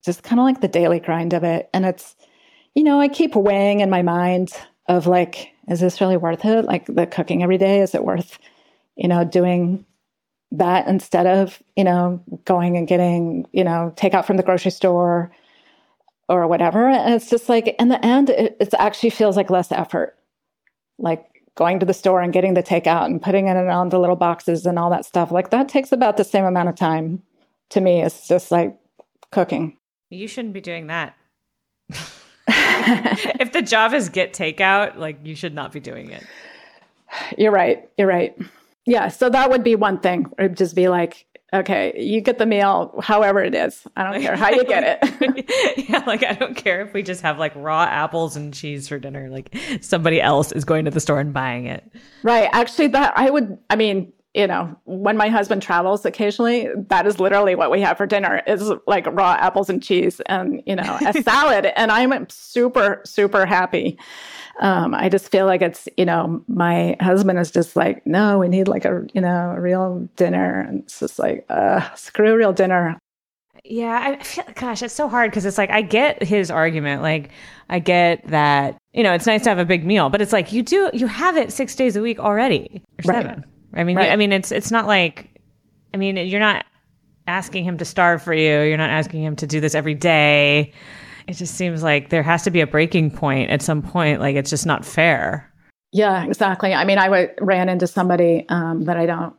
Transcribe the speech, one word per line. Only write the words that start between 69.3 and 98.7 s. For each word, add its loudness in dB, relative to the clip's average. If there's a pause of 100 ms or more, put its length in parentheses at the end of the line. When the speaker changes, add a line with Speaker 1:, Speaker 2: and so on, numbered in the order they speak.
Speaker 1:
a -6
real -2 (100)
dinner." 0
And -6
it's -16
just -8
like, -2
"Uh, 0
screw 0
real 4
dinner." 0 (640)
Speaker 2:
Yeah, -4
I -18
feel, -10 (100)
gosh, -8
it's -8
so -4
hard 0
'cause -4
it's -2
like, 0
I 2
get 0
his 0
argument. 0
Like, -2 (380)
I -2
get 2
that, 2 (160)
you 0
know, 4
it's -2
nice 2
to 4
have 2
a 0
big 0
meal, 2
but 0
it's -2
like, 0
you -2
do, 0
you -2
have -2
it 0
six -6
days 0
a -2
week -4
already, -2 (240)
or 2
Speaker 1:
Right. -2
Speaker 2:
seven. -12 (300)
I -2
mean, 0
Speaker 1:
Right. 2
Speaker 2:
I 4
mean, 2
it's, -2
it's -4
not 0
like, 0 (680)
I -6
mean, -2
you're -4
not 2 (600)
asking -6
him -4
to -6
starve 2
for -4
you. 4
You're 2
not -2
asking -2
him -4
to -8
do -4
this -2
every -2
day. 2 (560)
It -10
just -10
seems -4
like 2
there 2
has 0
to 0
be 4
a 2
breaking 2
point -2
at 0
some -2
point. -2
Like, 0
it's -4
just -4
not -2
fair. 0 (400)
Speaker 1:
Yeah, 0
exactly. 0
I 2
mean, 2
I 6
w-, 2 (120)
ran 2
into 0
somebody, 2
um, -2